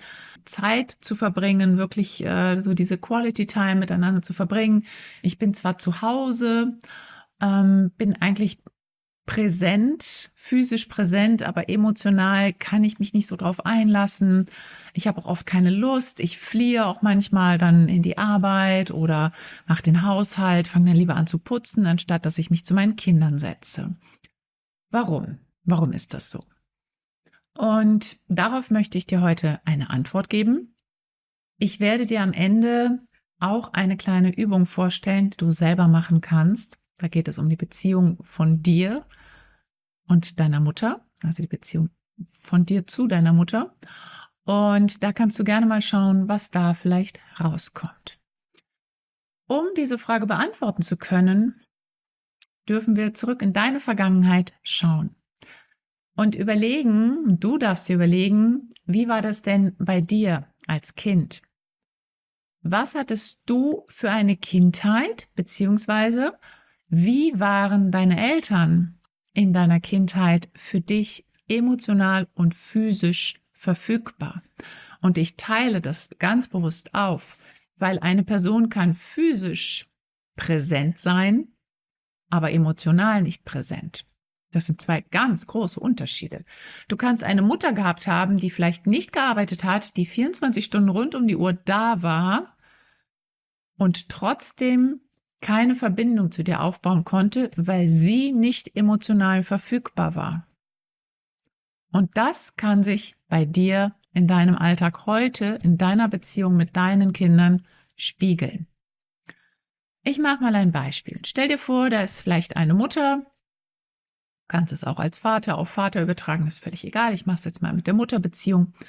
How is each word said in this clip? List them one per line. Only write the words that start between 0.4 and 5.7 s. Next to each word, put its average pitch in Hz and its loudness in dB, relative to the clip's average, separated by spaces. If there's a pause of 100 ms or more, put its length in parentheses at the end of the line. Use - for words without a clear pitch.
Zeit 226 -4
zu - -10
verbringen, 190 2
wirklich, 190 -4
äh, 180 0
so 190 -2
diese 185 0
Quality 226 -4
Time 196 -2
miteinander 185 0
zu 180 -10
verbringen. 214 0 (360)
Ich 175 -4
bin 208 0
zwar - -4